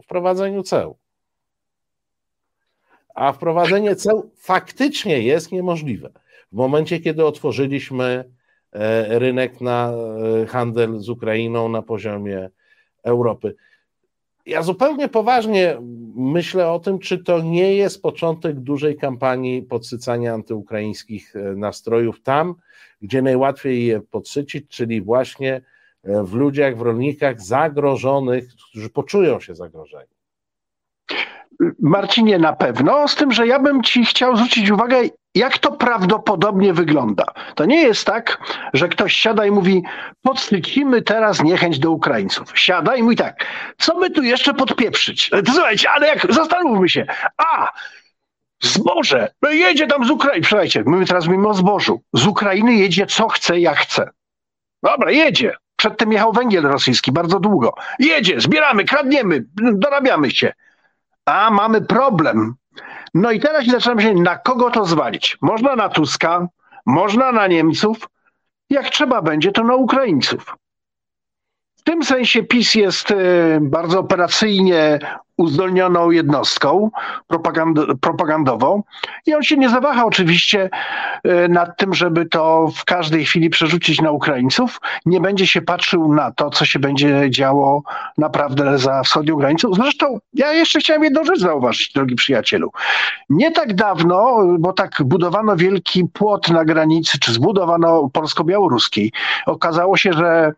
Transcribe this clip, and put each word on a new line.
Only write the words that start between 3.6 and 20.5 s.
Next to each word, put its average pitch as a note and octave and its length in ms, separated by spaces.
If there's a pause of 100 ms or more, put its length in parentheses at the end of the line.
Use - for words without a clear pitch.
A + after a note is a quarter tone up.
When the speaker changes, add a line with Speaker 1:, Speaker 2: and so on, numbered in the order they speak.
Speaker 1:
ceł G#3+ 400
faktycznie F3+ 840
jest D#3+ 300
niemożliwe. E3 580 (420)
W F#2+ 40
momencie, D3+ 440
kiedy D#3+ 260
otworzyliśmy, C3+ 1000 (480)
e, A2 460
rynek B2+ 420
na, A#2+ 320 (500)
e, A2 40
handel A#2 540
z G2+ 80
Ukrainą A2+ 600
na A2+ 140
poziomie G2+ 680 (520)
Europy. A#2 520 (920)
Ja E3 160
zupełnie C4 460
poważnie G#3+ 680 (400)
myślę E3 540
o E3+ 80
tym, F#3+ 200
czy F#3 200
to F3 240
nie F3 320
jest G3 280
początek E3 580
dużej C#3+ 360
kampanii B2+ 640
podsycania A#2+ 720
antyukraińskich, G#2+ 1040